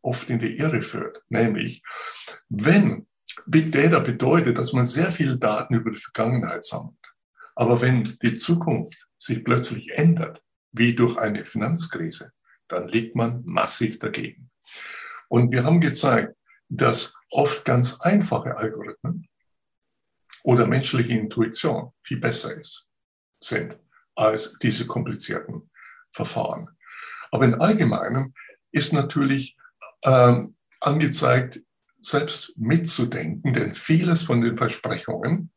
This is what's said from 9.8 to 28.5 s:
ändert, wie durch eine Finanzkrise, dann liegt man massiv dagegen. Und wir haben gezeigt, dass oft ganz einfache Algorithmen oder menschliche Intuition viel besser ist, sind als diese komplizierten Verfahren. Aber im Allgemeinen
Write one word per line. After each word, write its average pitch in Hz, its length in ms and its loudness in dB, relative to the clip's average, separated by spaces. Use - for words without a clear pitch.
ändert, - 440 2
wie 120 220 2
durch 117 220 2
eine 104 280 -4
Finanzkrise, 107 880 -4
dann 90 220 -6
liegt 113 260 -2
man 117 300 -2
massiv 95 540 -2
dagegen. - 500 -10
Und 123 240 4
wir 123 120 0
haben 165 180 4
gezeigt, 135 540 2
dass - 440 0
oft - 360 0
ganz 123 340 2
einfache 170 580 0
Algorithmen - 680 -8
oder 120 240 4
menschliche 131 440 0
Intuition 110 800 -2
viel 123 160 -8
besser - 360 -4
ist, - 320 -16
sind - 360 -6
als 107 460 0
diese 117 240 0
komplizierten - 840 -8
Verfahren. - 580 -6
Aber - 140 4
im 117 140 4
Allgemeinen 135 720 2